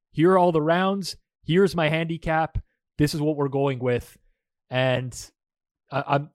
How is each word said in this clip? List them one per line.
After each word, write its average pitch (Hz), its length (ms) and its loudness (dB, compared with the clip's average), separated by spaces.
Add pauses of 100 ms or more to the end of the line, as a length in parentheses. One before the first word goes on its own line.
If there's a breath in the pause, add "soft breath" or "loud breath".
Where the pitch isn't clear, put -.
(100)
here 170 220 4
are 190 60 6
all 175 140 4
the 156 80 2
rounds, 180 560 -2 (280)
here's 175 320 4
my 156 120 2
handicap, 160 720 -2 (400)
this 147 160 2
is 151 60 -4
what 151 160 -2
we're 139 120 0
going 139 300 -2
with. 123 400 -4 (520)
And 127 460 -2 (720)
I, 139 160 -4
I'm, 143 280 -2